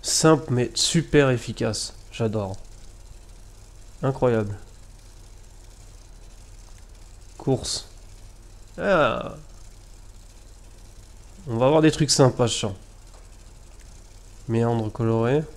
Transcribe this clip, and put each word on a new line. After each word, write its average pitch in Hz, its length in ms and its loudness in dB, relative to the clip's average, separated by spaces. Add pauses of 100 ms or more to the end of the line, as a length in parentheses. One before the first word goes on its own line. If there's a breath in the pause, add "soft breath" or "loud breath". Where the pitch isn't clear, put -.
Simple, 160 520 4
mais 120 200 0
super 147 560 2
efficace. 117 640 -4 (180)
J'adore. 104 460 -4 (1400)
Incroyable. 117 560 0 (2750)
Course. - 500 -4 (920)
Ah. 156 580 2 (2000)
On 113 100 -4
va 127 100 4
avoir 156 140 6
des 156 100 8
trucs 151 200 0
sympas, 127 360 4
je - 100 -2
sens. 98 160 -4 (1700)
Méandre 117 440 0
coloré. 117 520 0 (120)